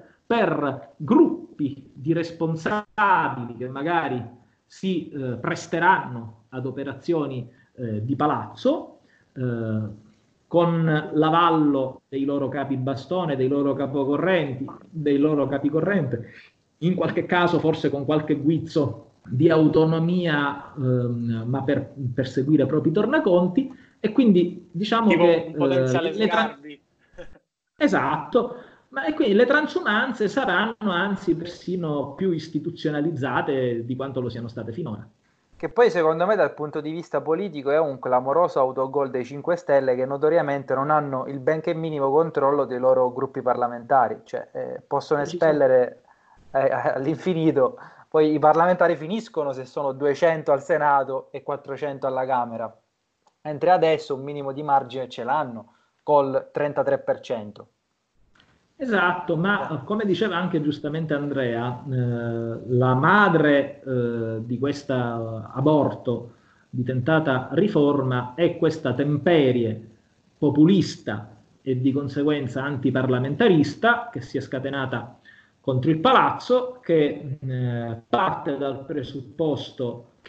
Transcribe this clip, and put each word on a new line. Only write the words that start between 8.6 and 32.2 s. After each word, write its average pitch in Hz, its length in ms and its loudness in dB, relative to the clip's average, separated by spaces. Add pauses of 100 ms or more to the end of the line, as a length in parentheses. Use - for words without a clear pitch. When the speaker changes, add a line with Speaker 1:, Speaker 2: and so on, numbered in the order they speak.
Speaker 1:
eh, 113 440 -4 (720)
con 165 640 2
l'avallo 156 960 2
dei 139 160 -4
loro 139 240 -2
capi 135 280 -4
bastone, 139 600 -2
dei 127 100 0
loro 143 280 0
capocorrenti, 143 920 0 (240)
dei 147 280 0
loro 143 280 2
capicorrente, 147 840 -2 (480)
in 175 180 0
qualche 165 280 -2
caso 175 360 2
forse 156 280 0
con 139 160 -4
qualche 151 300 0
guizzo 143 760 -2 (140)
di 139 240 2
autonomia, 160 1300 2
ehm, 120 720 0
ma 131 160 -2
per 135 300 -2 (200)
perseguire 135 540 2
propri 156 240 0
tornaconti, 208 800 2 (300)
e 220 100 -2
quindi 180 580 4
diciamo 214 380 0
Speaker 2:
Tipo 175 160 6
Speaker 1:
che, 165 240 6
Speaker 2:
un 156 60 -12
potenziale 139 540 2
Speaker 1:
eh, 160 60 -4
le 214 120 0
tra- 220 140 0
Speaker 2:
Sgarbi. 151 400 -6 (960)
Speaker 1:
Esatto, 208 800 0 (320)
ma 269 160 -8
e 311 100 -2
quindi 233 200 2
le 202 120 6
transumanze 277 800 0
saranno 214 640 -2
anzi 180 460 -2
persino 156 800 -6
più 190 180 -2